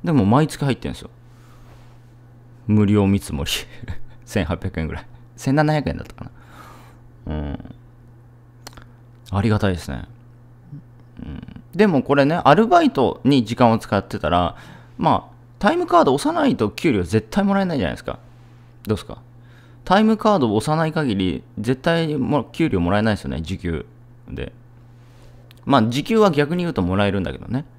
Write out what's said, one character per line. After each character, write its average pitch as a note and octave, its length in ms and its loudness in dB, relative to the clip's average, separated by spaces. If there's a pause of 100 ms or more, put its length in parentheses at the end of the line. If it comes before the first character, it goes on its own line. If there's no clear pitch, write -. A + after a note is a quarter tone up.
で - 80 0
も B2 120 6
毎 C3+ 220 4
月 - 180 -8
入 C3+ 80 0
っ - 40 -2
て - 80 -20
る C2 60 -6
ん - 20 -10
で - 80 -14
す - 20 -18
よ。 - 80 -18 (1600)
無 G#2 180 4
料 G2+ 220 4
見 G2 100 2
積 - 140 -8
も C#2 100 -4
り。 - 80 -4 (400)
<laughs> - 340 -10
千 G2 200 -2
八 F2+ 180 -2
百 F#2 160 -6
円 D#2+ 80 -4
ぐ D2+ 80 -8
ら D#2+ 60 -8
い。 - 60 -20 (280)
千 C#3 220 -2
七 D3+ 180 2
百 D3 140 -2
円 - 80 -4
だ - 80 -12
っ - 20 -14
た - 80 -20
か - 160 -16 (960)
な。 D#2 80 -6
う - 20 -4
ん。 - 380 -8 (1600)
あ G2 100 -2
り A#2 60 0
が G#2 100 2
た G2+ 100 0
い F#2+ 40 0
で E2+ 80 -4
す - 100 -12
ね。 B1 140 -10 (1200)
う - 20 -14
ん。 - 140 -12 (340)
で G3+ 140 4
も C#3 160 2
こ C#3 100 2
れ C#3+ 100 4
ね、 D#3+ 200 0
ア C#3 100 8
ル A3 140 4
バ E4+ 160 6
イ C4+ 80 2
ト B2 320 0
に C3 200 4
時 A2+ 120 -6
間 A#2 160 6
を A2 60 2
使 - 200 -2
っ - 80 -2
て - 140 -8
た D#2 100 -2
ら、 F2 240 2 (420)
ま C3+ 320 0
あ、 - 20 -20 (280)
タ G#3+ 140 2
イ E4+ 40 0
ム F4 100 -2
カ F4 140 4
ー C#4 40 4
ド G3+ 100 4
押 D#4 180 -2
さ - 0 -
な D#4 140 0
い F3+ 100 2
と G#2 140 0
給 D#3+ 220 -2
料 G2 100 0
絶 G#2+ 280 -2
対 G3 140 0
も G3 80 2
ら G3 80 2
え F#3+ 60 0
な F3 80 -4
い C3+ 40 -2
じ F#2+ 60 0
ゃ D2 40 -2
な - 20 -2
い - 20 -6
で - 60 -8
す - 60 -18
か。 - 140 -8 (680)
ど G#2+ 80 0
う - 20 -2
で - 0 -
す - 80 -10
か？ - 140 -14 (680)
タ F#3+ 160 4
イ A3 40 4
ム A3 120 4
カ G#3+ 200 2
ー - 20 2
ド B2 140 2
を G2+ 40 2
押 A2 80 0
さ D3+ 100 -2
な D#3+ 120 0
い D#3 60 -4
限 C#3 240 -2
り、 F#2 260 -2 (160)
絶 B2 240 -4
対 E3 340 0
も-、 C3 360 -2
給 E3 180 0
料 F#2 100 0
も F2 100 0
ら G#2 100 2
え - 20 0
な A2 100 2
い G2+ 40 0
で - 40 -10
す - 40 -16
よ C2+ 60 -6
ね、 D#2 120 -6
時 E2+ 160 -8
給 E2+ 260 -6 (460)
で。 - 240 -10 (1120)
ま C#3 120 2
あ、 A2 40 4
時 A#2+ 220 -2
給 A3+ 140 0
は G#3 120 6
逆 D3 260 0
に F3+ 80 -4
言 E3+ 60 -4
う - 40 -8
と - 60 -2
も F2+ 160 0
ら G2+ 100 2
え G2 60 0
る G2 80 -2
ん F2 40 -4
だ - 80 -6
け - 60 -12
ど - 80 -16
ね。 C3 200 -6 (120)